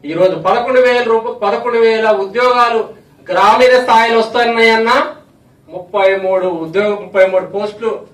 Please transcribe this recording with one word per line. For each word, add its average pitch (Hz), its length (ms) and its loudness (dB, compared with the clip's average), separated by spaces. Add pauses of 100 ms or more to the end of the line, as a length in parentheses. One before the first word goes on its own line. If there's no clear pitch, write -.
ఈ 147 80 -8
రోజు 185 220 2
పదకొండు 240 460 0
వేల 247 220 2
రూప-, 226 440 -2
పదకొండు 233 320 -2
వేల 226 320 2
ఉద్యోగాలు 233 840 0 (360)
గ్రామీణ 233 520 4
స్థాయిలో 226 360 2
వస్తున్నాయన్నా 233 960 0 (540)
ముప్పై 190 480 -2
మూడు 185 300 -2
ఉద్యోగ, 175 420 -4
ముప్పై 196 380 0
మూడు 185 180 0
పోస్టులు 208 680 -8